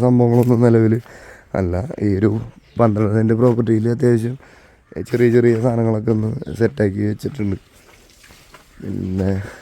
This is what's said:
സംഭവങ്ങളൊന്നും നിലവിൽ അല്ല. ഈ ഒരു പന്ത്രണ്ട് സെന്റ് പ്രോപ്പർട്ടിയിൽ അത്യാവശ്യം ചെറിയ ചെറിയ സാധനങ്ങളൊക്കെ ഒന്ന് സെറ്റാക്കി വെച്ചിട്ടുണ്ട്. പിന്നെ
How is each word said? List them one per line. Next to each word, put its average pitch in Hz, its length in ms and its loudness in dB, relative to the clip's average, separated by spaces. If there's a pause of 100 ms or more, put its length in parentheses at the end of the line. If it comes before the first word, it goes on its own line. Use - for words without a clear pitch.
സംഭവങ്ങളൊന്നും 120 640 4
നിലവിൽ 113 260 4 (640)
അല്ല. 90 140 -2 (320)
ഈ 104 40 0 (100)
ഒരു 104 100 4 (500)
പന്ത്രണ്ട് 107 380 2
സെന്റ് 110 240 2
പ്രോപ്പർട്ടിയിൽ 113 540 2
അത്യാവശ്യം 120 400 0 (760)
ചെറിയ 120 240 2
ചെറിയ 120 280 4
സാധനങ്ങളൊക്കെ 113 540 0
ഒന്ന് 107 120 -2 (300)
സെറ്റാക്കി 104 420 -2 (100)
വെച്ചിട്ടുണ്ട്. 101 460 -6 (1200)
പിന്നെ 95 500 -4 (300)